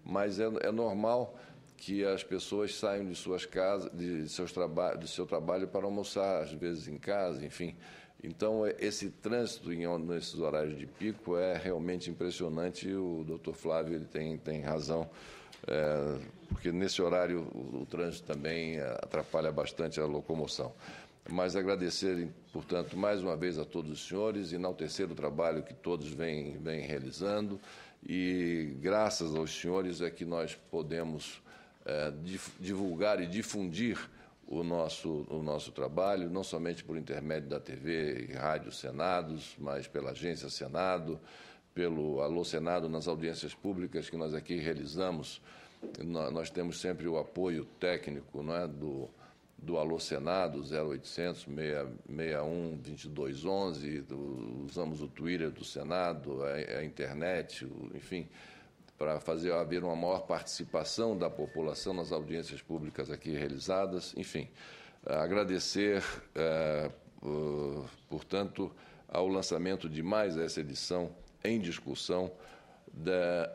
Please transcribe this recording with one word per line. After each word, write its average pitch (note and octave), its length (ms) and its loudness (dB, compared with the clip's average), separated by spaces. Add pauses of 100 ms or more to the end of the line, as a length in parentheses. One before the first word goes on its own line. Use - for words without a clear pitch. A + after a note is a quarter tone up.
mas F#2+ 340 2
é, A2 60 4 (180)
é G#2 100 4
normal A2+ 640 4 (380)
que G2 280 0
as F#2+ 180 4
pessoas G2+ 520 0
saiam G2+ 320 2
de F2+ 80 -2
suas F2+ 320 -2
casas, F#2+ 460 2
de E2+ 360 -2
seus F2 240 -2
traba-, F2 440 2
do E2+ 120 -6
seu - 160 -2
trabalho F2 420 2
para G2 200 0
almoçar, G2 560 2
às D2+ 100 -4
vezes D#2 360 -2
em D2 100 -6
casa, F#2 480 0
enfim. E2 280 -4 (480)
Então, G#2+ 440 2
é, G2+ 120 2
esse G2+ 300 0
trânsito G#2+ 640 0
em, E2+ 140 0 (140)
nesses D#2+ 380 -2
horários D2+ 400 2
de D2 80 -8
pico F#2 520 0
é F2+ 180 4
realmente F2 540 0
impressionante. F2 840 0
O F2 320 0
doutor D#2+ 300 -4
Flávio, D#2+ 400 2
ele D#2+ 100 -2
tem, D#2 320 -2
tem D2+ 240 -2
razão, D#2+ 480 2 (580)
é, D2 520 4 (280)
porque - 240 0
nesse F#2 300 2
horário F2 540 4
o, B1+ 260 -4
o C2 60 -4
trânsito E2+ 400 -2
também, D#2+ 500 0
é, C#2+ 80 0 (180)
atrapalha D#2 480 2
bastante D#2 480 0
a D#2 60 4
locomoção. D2+ 680 0 (560)
Mas F2+ 260 4
agradecer, F#2 720 4 (240)
portanto, D#2+ 420 0
mais G2+ 280 4
uma F2 160 2
vez E2+ 200 2
a D#2 60 0
todos D#2 260 -2
os - 160 -6
senhores, G2+ 460 0
enaltecer F2 580 0
o D#2 40 -4
trabalho D#2 480 2
que - 100 -10
todos D#2+ 400 -2
vêm, D2+ 460 -2
vêm D#2 220 -2
realizando F2 800 -2 (480)
e, E2+ 760 2
graças F#2 520 4
aos D#2 160 2
senhores, F2+ 520 0
é E2+ 80 0
que E2+ 160 -6
nós E2 280 0 (160)
podemos, D#2+ 720 -2 (440)
é, D2+ 240 0 (120)
dif-, F#2 380 -6
divulgar F#2+ 640 2
e F2 40 0
difundir G2 720 0 (480)
o E2+ 180 0
nosso, D#2+ 640 0
o D#2 140 -2
nosso D2+ 260 -2
trabalho, F2 580 2
não F#2+ 140 0
somente E2+ 400 -2
por E2 140 -6
intermédio D2 520 -2
da C#2+ 120 -2
T - 160 -10
V D2 520 0
e C2+ 40 -8
Rádio C#2 400 0
Senados, D#2 840 0
mas C#2 300 -4
pela C#2 240 -2
Agência D2 400 -4
Senado, D#2+ 680 0 (520)
pelo D#2 480 2
Alô E2+ 240 2
Senado, E2 440 2
nas D#2+ 180 -2
audiências D#2+ 480 -2
públicas F2+ 560 -4
que E2+ 60 -6
nós D#2+ 180 -2
aqui D#2 220 -2
realizamos. D#2 840 -2 (600)
Nó-, D#2+ 300 0
nós D#2+ 180 -2
temos F2 300 -2
sempre E2+ 260 -2
o E2 100 2
apoio D#2+ 480 0 (140)
técnico, D2 640 -2
não D#2+ 140 0
é, F2 100 0
do, C#2+ 420 -4 (480)
do E2 220 0
Alô D#2+ 220 2
Senado, D2+ 640 0
zero D#2 240 0
oitocentos, D#2 580 -4
meia, D2 400 -2 (220)
meia D2+ 340 -2
um, E2 400 -2
vinte D2 220 -10
e D2 40 -10
dois C#2+ 360 -4
onze, D#2+ 560 0
do, C2+ 640 -6
usamos D#2 340 -4
o D2 60 -4
Twitter D#2+ 460 -2
do - 120 -12
Senado, C#2+ 760 -2
a, C#2+ 360 -2
a D#2 60 -2
internet, D2+ 800 -2
o, - 300 -8
enfim, - 340 -6 (720)
para D2+ 200 2
fazer E2 360 0
haver E2+ 280 2
uma E2+ 140 2
maior F2+ 300 2
participação F2 880 0
da E2+ 140 2
população D#2 640 -2
nas E2+ 180 -2
audiências D#2 480 -2
públicas D2+ 500 -4
aqui D2 200 -4
realizadas. E2+ 840 0
Enfim, D#2+ 320 -4 (600)
agradecer, F#2+ 1000 4 (300)
eh, D#2 560 4 (320)
o, D2 640 0 (240)
portanto, F#2+ 600 0 (380)
ao F#2 180 4
lançamento F#2 640 2
de D#2 140 -2
mais G2 340 4
essa D#2+ 240 0
edição E2 560 -2 (260)
em A2+ 160 4
discussão F2 720 0 (600)
da F2 640 4